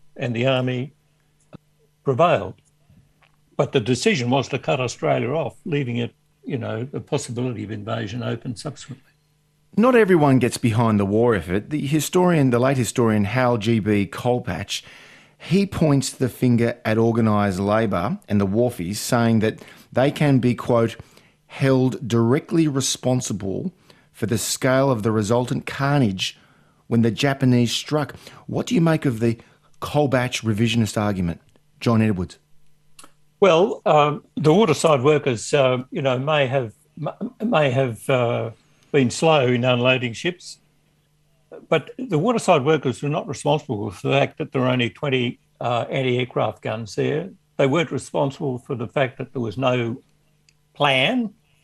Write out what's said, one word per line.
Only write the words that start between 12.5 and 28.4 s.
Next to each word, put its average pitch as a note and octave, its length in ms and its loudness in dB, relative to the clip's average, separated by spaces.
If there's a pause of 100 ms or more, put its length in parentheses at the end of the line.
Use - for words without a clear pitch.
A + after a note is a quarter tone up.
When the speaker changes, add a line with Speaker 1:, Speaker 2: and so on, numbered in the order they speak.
Speaker 2:
late C3 200 2
historian A2 460 2
Hal A#2+ 340 0
G A2+ 200 0
B G2+ 280 2
Colpatch, G2+ 760 -4 (560)
he G3 300 0
points C#3+ 440 0
the B2 200 -4
finger A#2 560 0
at A2 100 0
organised A2 640 2
labour G#2 580 0 (120)
and G#2 100 2
the G2+ 60 2
wharfies, G#2 500 -2
saying A#2 440 2
that G#2+ 220 -2 (300)
they C3+ 180 2
can C#3+ 280 2
be, B2 160 0
quote, A#2 420 0 (520)
"held C3 600 0
directly A#2+ 580 2
responsible B2+ 1080 -4 (380)
for - 140 -8
the G#2+ 140 0
scale C3+ 520 0
of A2+ 120 -2
the A2+ 100 0
resultant A2 540 0
carnage C#3 720 -2 (480)
when A#2 160 2
the A#2 80 2
Japanese B2 600 2
struck." - 440 -4 (300)